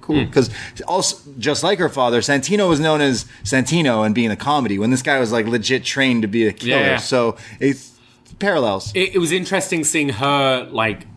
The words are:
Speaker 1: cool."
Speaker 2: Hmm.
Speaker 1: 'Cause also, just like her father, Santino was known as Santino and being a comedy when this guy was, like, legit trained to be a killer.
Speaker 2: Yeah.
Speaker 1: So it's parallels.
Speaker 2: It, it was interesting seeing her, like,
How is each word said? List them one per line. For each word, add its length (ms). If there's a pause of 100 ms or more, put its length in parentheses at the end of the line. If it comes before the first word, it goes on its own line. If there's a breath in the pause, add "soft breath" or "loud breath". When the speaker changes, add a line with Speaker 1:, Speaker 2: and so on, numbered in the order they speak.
Speaker 1:
cool." 240
Speaker 2:
Hmm. 60
Speaker 1:
'Cause 180 (380 loud breath)
also, 280 (240)
just 240
like 160
her 100
father, 320
Santino 460
was 120
known 220
as 240 (180 loud breath)
Santino 640
and 100
being 160
a 40
comedy 440
when 100
this 140
guy 160
was, 120
like, 160
legit 380
trained 380
to 40
be 200
a 40
killer. 300
Speaker 2:
Yeah. 160
Speaker 1:
So 400 (220 loud breath)
it's 320 (480 soft breath)
parallels. 560
Speaker 2:
It, 200
it 40
was 120
interesting 520
seeing 260
her, 640
like, 340 (120)